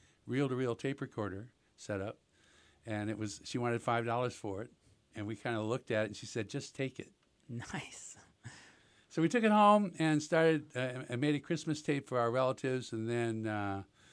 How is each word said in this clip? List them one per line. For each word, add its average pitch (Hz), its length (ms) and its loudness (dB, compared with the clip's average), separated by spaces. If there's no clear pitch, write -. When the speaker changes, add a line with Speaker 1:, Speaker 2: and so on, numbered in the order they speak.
Speaker 1:
reel-to-reel 127 500 0
tape 135 240 -4
recorder 107 520 -6
set 101 260 -4
up, 104 180 -8
and 107 240 -4
it 110 80 -4
was, 107 280 -6
she - 140 -4
wanted 120 240 0
five 117 200 2
dollars 117 320 -2
for 101 280 -8
it, 123 80 -14
and 104 120 -6
we 110 80 -6
kinda 117 260 -4
looked 117 300 -2
at 107 120 2
it, 110 40 0
and 104 100 -10
she - 80 -12
said, 107 240 -6
"Just - 260 -8
take 135 240 -6
it." - 120 -14
Speaker 2:
Nice. - 720 -10
Speaker 1:
So - 120 -2
we 165 80 6
took 233 140 2
it 220 80 6
home 208 480 8
and 156 220 4
started, 160 540 2
uh, 127 320 -4
and 120 140 -4
made 147 140 2
a 143 40 -2
Christmas 156 420 -4
tape - 260 -2
for 127 120 0
our 117 120 2
relatives, 131 640 0
and 113 140 -4
then, 113 400 -2
uh, 101 360 -4